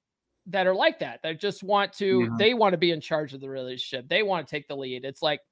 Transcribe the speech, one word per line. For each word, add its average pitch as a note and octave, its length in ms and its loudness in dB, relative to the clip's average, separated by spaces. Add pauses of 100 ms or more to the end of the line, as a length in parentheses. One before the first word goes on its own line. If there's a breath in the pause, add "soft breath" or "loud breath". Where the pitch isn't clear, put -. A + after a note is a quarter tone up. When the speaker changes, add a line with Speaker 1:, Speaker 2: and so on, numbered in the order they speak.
(480)
Speaker 1:
that F#3 180 0
are F#3 80 2
like A3+ 240 2
that. B2+ 240 -8
They D#3+ 120 -4
just G3 280 -6
want G3+ 320 2
to, F#3+ 260 4
Speaker 2:
Mm-hmm. A#2 160 0
Speaker 1:
they A3 180 6
wanna G3+ 220 4
be E3+ 140 4
in D#3 100 -2
charge D3+ 320 -2
of C3+ 80 -14
the C3+ 80 -12
relationship. B2+ 600 -8
They F#3+ 140 4
wanna F#3 220 0
take D3 240 -8
the C#3+ 80 -6
lead. C3 300 -6
It's C#3 160 -8
like, D3+ 180 0 (100)